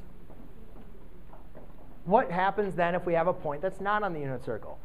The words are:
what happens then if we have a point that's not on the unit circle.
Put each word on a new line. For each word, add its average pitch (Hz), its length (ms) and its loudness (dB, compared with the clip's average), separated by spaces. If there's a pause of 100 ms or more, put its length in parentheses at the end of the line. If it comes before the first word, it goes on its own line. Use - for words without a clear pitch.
(2000)
what 202 240 6
happens 190 460 2
then 175 200 4
if 175 100 0
we 175 80 2
have 165 140 6
a 180 60 4
point 151 280 -2
that's 185 180 0
not 208 240 2
on 185 100 0
the 156 60 -2
unit 135 240 -2
circle. 101 420 -4